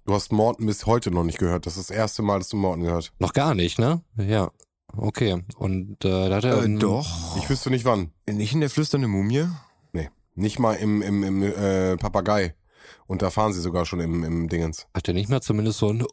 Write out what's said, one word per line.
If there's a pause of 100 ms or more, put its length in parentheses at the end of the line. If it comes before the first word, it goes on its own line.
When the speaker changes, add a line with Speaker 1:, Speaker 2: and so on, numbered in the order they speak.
Speaker 1:
Du
hast
Morton
bis
heute
noch
nicht
gehört.
Das
ist
das
erste
Mal,
dass
du
Morton
gehört.
Speaker 2:
Noch
gar
nicht,
ne? (160)
Ja. (460)
Okay. (140)
Und,
äh,
da
hat
er
Speaker 3:
Äh,
Speaker 2:
einen
Speaker 3:
doch.
Speaker 1:
Ich
wüsste
nicht
wann. (140)
Speaker 3:
Nicht
in
der
flüsternden
Mumie? (460)
Speaker 1:
Nee. (260)
Nicht
mal
im,
im,
im,
äh,
Papagei. (520)
Und
da
fahren
sie
sogar
schon
im,
im
Dingens.
Speaker 2:
Hat
er
nicht
mal
zumindest
so
ein